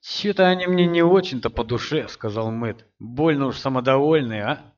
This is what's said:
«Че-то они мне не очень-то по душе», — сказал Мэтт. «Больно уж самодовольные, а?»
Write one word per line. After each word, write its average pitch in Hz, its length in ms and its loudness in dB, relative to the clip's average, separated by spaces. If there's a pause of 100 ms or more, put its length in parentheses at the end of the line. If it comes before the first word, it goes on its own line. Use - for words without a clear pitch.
«Че-то 190 440 0
они 185 180 0
мне 180 180 4
не 170 160 2
очень-то 170 480 2
по 117 140 -4
душе», — 123 460 -4
сказал 110 420 -6
Мэтт. 113 340 -6 (140)
«Больно 139 460 0
уж 123 120 -4
самодовольные, 131 840 0
а?» 139 340 -8